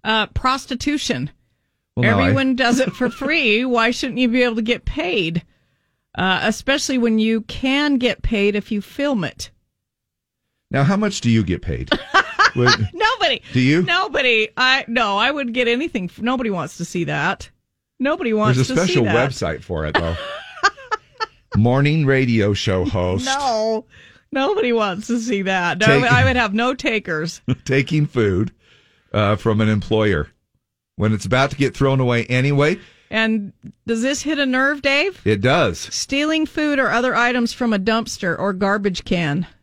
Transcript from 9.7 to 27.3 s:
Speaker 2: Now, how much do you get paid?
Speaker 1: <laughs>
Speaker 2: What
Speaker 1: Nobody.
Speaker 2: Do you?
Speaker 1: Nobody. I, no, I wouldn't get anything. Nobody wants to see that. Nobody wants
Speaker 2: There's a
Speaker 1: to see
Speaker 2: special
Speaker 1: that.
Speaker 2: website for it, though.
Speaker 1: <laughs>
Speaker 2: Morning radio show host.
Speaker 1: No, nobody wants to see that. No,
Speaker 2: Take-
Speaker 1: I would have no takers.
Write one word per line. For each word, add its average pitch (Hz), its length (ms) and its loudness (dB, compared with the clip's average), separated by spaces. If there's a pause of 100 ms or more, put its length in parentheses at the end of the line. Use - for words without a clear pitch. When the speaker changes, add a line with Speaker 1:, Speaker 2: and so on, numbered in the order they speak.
Speaker 2:
Now, 139 140 2
how 196 120 4
much 208 240 0
do 120 100 0
you 113 140 4
get 82 180 -2
paid? 64 320 -6
Speaker 1:
<laughs> - 60 -4 (540)
Speaker 2:
What 214 260 4 (120)
Speaker 1:
Nobody. 415 500 -2 (100)
Speaker 2:
Do 127 80 2
you? 147 220 4
Speaker 1:
Nobody. 269 760 0
I, 262 320 2
no, 226 300 0
I 240 120 2
wouldn't 277 240 -6
get 247 140 0
anything. 240 500 -4
Nobody 240 320 -2
wants 170 280 -6
to 175 60 -6
see 170 200 -6
that. 147 440 -4 (520)
Nobody 285 320 0
wants 208 240 2
Speaker 2:
There's 131 140 0
a 262 40 -2
Speaker 1:
to 240 60 4
see 185 140 2
Speaker 2:
special 123 100 4
Speaker 1:
that. 117 260 2
Speaker 2:
website 82 320 -6
for 78 240 -6
it, 78 80 -6
though. 82 220 -2 (720)
Speaker 1:
<laughs> - 680 -10
Speaker 2:
Morning 139 500 2
radio 120 480 2
show 92 300 -2
host. 90 400 -2
Speaker 1:
No, 226 640 -2 (460)
nobody 277 400 0
wants 214 360 -2
to 233 120 0
see 220 220 -2
that. 180 360 0
No, - 80 4
Speaker 2:
Take- - 240 4
Speaker 1:
I - 140 4
would 262 100 2
have 226 180 0
no 240 220 0
takers. 175 680 -4 (120)